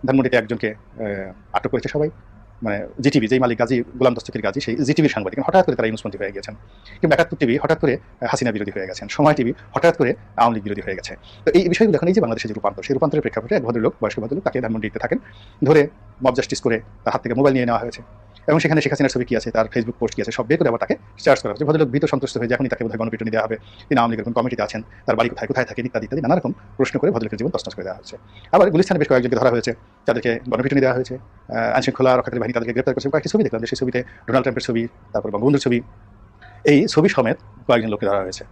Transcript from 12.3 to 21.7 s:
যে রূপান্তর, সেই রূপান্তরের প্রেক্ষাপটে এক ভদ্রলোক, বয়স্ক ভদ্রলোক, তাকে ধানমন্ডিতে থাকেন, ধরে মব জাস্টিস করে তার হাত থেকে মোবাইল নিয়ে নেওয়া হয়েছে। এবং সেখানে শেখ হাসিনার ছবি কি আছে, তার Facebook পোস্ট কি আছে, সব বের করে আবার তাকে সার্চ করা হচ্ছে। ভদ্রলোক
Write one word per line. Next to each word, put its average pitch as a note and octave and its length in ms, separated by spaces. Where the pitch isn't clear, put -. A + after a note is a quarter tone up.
যে G#2+ 60
রূপান্তর, G2+ 280
সেই C#3 120
রূপান্তরের D3+ 260
প্রেক্ষাপটে A#2+ 340
এক E3 80
ভদ্রলোক, A2+ 400
বয়স্ক G#2+ 180
ভদ্রলোক, C3 240
তাকে B2 160
ধানমন্ডিতে A2 380
থাকেন, C3+ 200
ধরে D3 240
মব B2+ 100
জাস্টিস B2+ 260
করে A#2 180
তার A2+ 80
হাত - 100
থেকে A#2 120
মোবাইল C3+ 180
নিয়ে B2+ 140
নেওয়া A#2 140
হয়েছে। A#2 220
এবং D3+ 120
সেখানে E3 220
শেখ C#3 120
হাসিনার - 180
ছবি B2 140
কি A#2 120
আছে, A2+ 140
তার A2 160
Facebook A#2 340
পোস্ট A2+ 140
কি A2+ 80
আছে, G#2+ 80
সব A2+ 160
বের D3+ 120
করে C3+ 100
আবার A2+ 120
তাকে - 140
সার্চ C#3+ 240
করা G#3+ 100
হচ্ছে। D#3 120
ভদ্রলোক D3+ 240